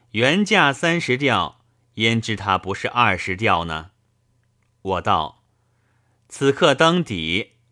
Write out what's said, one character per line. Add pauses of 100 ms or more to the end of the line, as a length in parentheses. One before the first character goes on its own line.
(120)
原
价
三
十
吊， (340)
焉
知
他
不
是
二
十
吊
呢？” (880)
我
道 (840)
：“此
刻
登
底， (180)